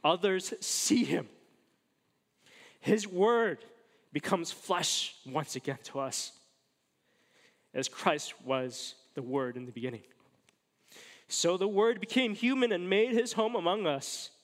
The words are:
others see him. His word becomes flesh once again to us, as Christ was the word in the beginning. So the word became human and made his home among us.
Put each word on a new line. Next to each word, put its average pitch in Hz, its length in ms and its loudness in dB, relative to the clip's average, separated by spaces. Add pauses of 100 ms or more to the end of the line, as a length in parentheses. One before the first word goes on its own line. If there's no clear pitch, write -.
others 185 580 2
see - 420 2
him. 135 260 -2 (1500)
His 208 280 2
word 202 560 2 (480)
becomes 170 400 -2
flesh - 640 -2 (100)
once 135 300 -4
again 131 280 -6
to - 160 -8
us, - 320 -6 (1400)
as 135 160 -4
Christ - 440 -2 (100)
was 127 520 -4 (180)
the 139 80 -10
word 127 360 -4
in 123 80 -10
the 123 60 -14
beginning. 120 320 -8 (1200)
So 175 300 2
the 196 100 0
word 214 320 4
became 214 360 0
human 247 360 2
and 180 180 -2
made 214 220 4
his 233 220 2
home 226 220 0
among 185 320 0
us. - 420 -4 (140)